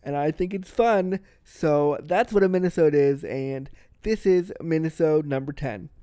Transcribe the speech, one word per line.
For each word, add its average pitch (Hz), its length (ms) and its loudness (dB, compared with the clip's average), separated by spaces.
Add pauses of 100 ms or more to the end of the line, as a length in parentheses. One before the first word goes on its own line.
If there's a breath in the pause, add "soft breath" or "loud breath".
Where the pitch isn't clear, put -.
and 143 140 -8
I 147 160 -2
think 180 200 -6
it's 190 180 -10
fun. 196 500 0 (240 soft breath)
So 147 580 0
that's 190 300 -2
what 202 100 4
a 190 60 4
minisode 180 460 2
is, 139 280 2
and 135 480 -8 (320 soft breath)
this 214 240 -2
is 185 340 2
minisode 160 680 0
number 139 260 -4
ten. 135 380 -8 (120)